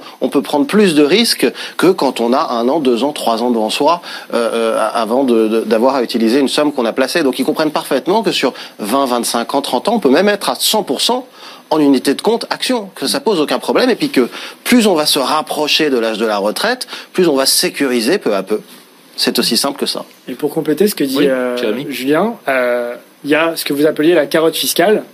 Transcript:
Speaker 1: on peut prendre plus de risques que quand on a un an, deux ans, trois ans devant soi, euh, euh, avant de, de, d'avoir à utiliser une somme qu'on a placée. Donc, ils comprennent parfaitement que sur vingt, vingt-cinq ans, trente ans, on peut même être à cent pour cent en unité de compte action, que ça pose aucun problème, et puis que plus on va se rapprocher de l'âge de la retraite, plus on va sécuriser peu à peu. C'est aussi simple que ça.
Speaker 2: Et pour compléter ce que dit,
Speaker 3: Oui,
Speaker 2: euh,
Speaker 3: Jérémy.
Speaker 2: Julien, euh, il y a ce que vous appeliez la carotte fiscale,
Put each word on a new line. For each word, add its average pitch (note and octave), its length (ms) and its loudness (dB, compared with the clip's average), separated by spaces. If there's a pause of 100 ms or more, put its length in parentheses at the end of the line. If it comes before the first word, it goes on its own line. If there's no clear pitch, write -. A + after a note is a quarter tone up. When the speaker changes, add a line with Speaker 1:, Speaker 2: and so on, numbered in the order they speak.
(220)
Speaker 1:
on B2 80 0
peut C#3+ 120 0
prendre C#3+ 240 0
plus F#3+ 300 4
de D3 80 6
risques F#3+ 420 2 (320)
que F3 140 4
quand D3+ 280 0
on A#2 140 2
a D#3 200 0
un A#2 160 0
an, D#3 100 0
deux B2 240 0
ans, D3 100 0
trois A2+ 300 -2
ans B2 80 2
devant A2 180 0
soi, D#3 320 0 (320)
euh, A#2 200 0
euh, A2 420 0
avant A#2 280 0
de, A#2 240 4
de, A2 140 0
d'avoir A2+ 320 2
à C#3 100 0
utiliser A2+ 360 2
une C3+ 100 2
somme D3+ 240 0
qu'on B2 120 -2
a G#2+ 80 -2
placée. C3+ 280 -2
Donc, C3 160 0
ils B2+ 80 -2
comprennent D#3 240 0
parfaitement D#3+ 540 -2
que F3+ 80 -2
sur C3 240 -2 (240)
vingt, B2 260 0
vingt-cinq A#2+ 480 -2
ans, C#3 80 0
trente B2 260 -4
ans, G#3 100 0
on - 20 0
peut D3+ 100 2
même F3 200 4
être G#3 200 -2
à B2 60 -2
cent - 260 -2
pour B2+ 180 -4
cent B3+ 280 -2 (420)
en D#3 120 2
unité C#3 320 4
de - 80 -10
compte A3 280 0
action, G3+ 460 -4
que C#3 120 -6
ça C#3 120 -2
pose F#3+ 220 0
aucun C3+ 180 0
problème, G3 300 2
et A3+ 60 2
puis D3+ 120 -2
que B2 220 2 (340)
plus A#3+ 240 4
on G3 60 4
va D3+ 120 0
se D3 140 0
rapprocher D3+ 680 0
de C3 100 2
l'âge A2+ 180 -2
de A2+ 80 0
la G#2+ 120 0
retraite, G#2+ 500 -2 (240)
plus F#3 160 2
on D3 80 2
va C3+ 100 2
sécuriser C#3 720 0
peu A#2+ 160 -2
à F#2+ 60 -2
peu. G#2 200 -4 (560)
C'est - 200 -2
aussi A#2 200 0
simple C#3 200 -2
que - 80 -4
ça. - 200 -6 (240)
Speaker 2:
Et C3 40 -8
pour C#3 200 -4
compléter D#3 340 2
ce G#3 80 -2
que - 80 -2
dit, C3+ 140 -2
Speaker 3:
Oui, C#3+ 100 4
Speaker 2:
euh, B2+ 300 -2
Speaker 3:
Jérémy. A#2+ 320 -4
Speaker 2:
Julien, D3 460 -2 (120)
euh, B2 480 0 (300)
il C#3+ 60 0
y D3+ 40 4
a E3 220 0
ce - 80 -6
que - 80 -2
vous C#3+ 120 2
appeliez D3+ 280 2
la D3+ 140 2
carotte D#3+ 280 2
fiscale, E3 480 2 (100)